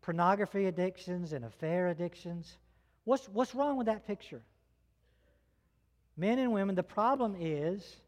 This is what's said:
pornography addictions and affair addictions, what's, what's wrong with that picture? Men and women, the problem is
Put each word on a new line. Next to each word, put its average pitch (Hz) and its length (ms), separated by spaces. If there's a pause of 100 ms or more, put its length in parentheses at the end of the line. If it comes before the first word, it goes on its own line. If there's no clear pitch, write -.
pornography 190 640
addictions 180 680
and 123 120
affair 170 440
addictions, 170 680 (460)
what's, 254 260
what's 226 240
wrong 277 240
with 240 80
that 214 220
picture? 170 340 (1800)
Men 214 220
and 247 120
women, 196 220
the 185 100
problem 226 560
is 165 580 (100)